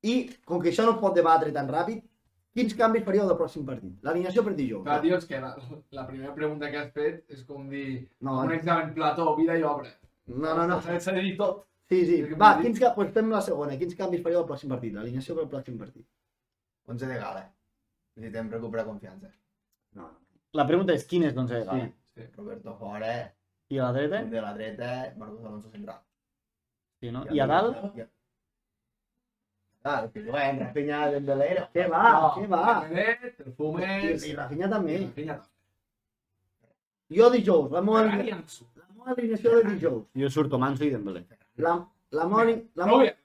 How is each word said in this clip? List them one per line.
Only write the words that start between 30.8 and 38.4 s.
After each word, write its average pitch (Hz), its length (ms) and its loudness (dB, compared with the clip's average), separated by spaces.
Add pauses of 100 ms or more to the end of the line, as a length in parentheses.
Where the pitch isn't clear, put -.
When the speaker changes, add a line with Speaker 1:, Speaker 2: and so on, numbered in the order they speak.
Speaker 3:
Dembélé, 139 440 0
no. 180 180 -2
Speaker 1:
Què 180 160 0
va? 170 140 0
Speaker 2:
No, 175 300 6
Speaker 1:
Què 196 160 -4
va? 180 160 2 (180)
Speaker 2:
Dembélé, 214 540 -2
te'l 131 180 -16
fumes. 165 720 -4
Speaker 1:
I, 147 60 -8
i 143 40 -8
Rafinha 160 320 -4
també. 185 300 -2
Speaker 2:
I 196 80 -4
Rafinha 151 320 -10
també. - 160 -20 (1600)
Speaker 1:
Jo 220 200 10
dijous, 180 420 4
la 175 80 2
meva 220 220 4
Speaker 2:
Ferran 202 160 4
i - 20 0
Speaker 1:
aline-, 202 160 -4
Speaker 2:
Ansu. - 360 -18